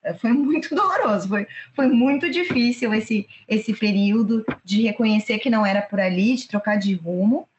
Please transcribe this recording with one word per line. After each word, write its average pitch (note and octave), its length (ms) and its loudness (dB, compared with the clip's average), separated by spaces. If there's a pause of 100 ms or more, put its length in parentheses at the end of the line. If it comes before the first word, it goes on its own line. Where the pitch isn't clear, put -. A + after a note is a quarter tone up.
Eh, E3 120 -6
foi A3+ 180 -2
muito C#4+ 420 0
<laughs> - 0 -
doloroso, G#3+ 540 0
foi, G3+ 180 -2 (280)
foi C4+ 140 2
muito C#4 420 2
difícil B3 640 0
esse, A3 340 -2 (180)
esse G#3+ 280 -2
período G#3+ 680 2 (200)
de G3+ 180 2
reconhecer G#3+ 560 0
que B3+ 120 -2
não G#3+ 140 2
era G3+ 180 0
por G3 180 -4
ali, F#3+ 360 2
de - 120 -8
trocar G#3 280 -2
de G3 180 0
rumo. F3+ 520 0 (120)